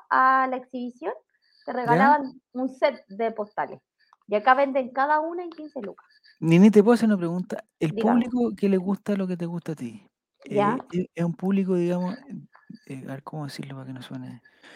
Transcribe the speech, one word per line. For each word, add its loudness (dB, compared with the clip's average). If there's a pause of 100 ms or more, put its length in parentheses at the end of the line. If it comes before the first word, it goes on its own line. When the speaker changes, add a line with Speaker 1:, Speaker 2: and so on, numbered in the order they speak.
Speaker 1:
a 4
la -4
exhibición, -10 (540)
te -8
Speaker 2:
¿Ya? -6
Speaker 1:
regalaban 4 (140)
un -4
set -2
de -4
postales. -8 (460)
Y 0
acá 4
venden 0
cada 0
una -6
en -14
quince -14
lucas. -16 (340)
Speaker 2:
Nini, 8
¿te 8
puedo 4
hacer 2
una 2
pregunta? -6 (160)
El 0
Speaker 1:
Dígame. 2
Speaker 2:
público -2
que 0
le 4
gusta -4
lo -4
que -6
te -6
gusta -8
a -12
ti, -14 (440)
Speaker 1:
Ya. 2 (160)
Speaker 2:
eh, -2
es, -12
es -2
un -2
público, 0
digamos, -2 (680)
eh, -14
a -12
ver, -14
¿cómo -12
decirlo -12
para -14
que -12
no -14
suene? -14 (340)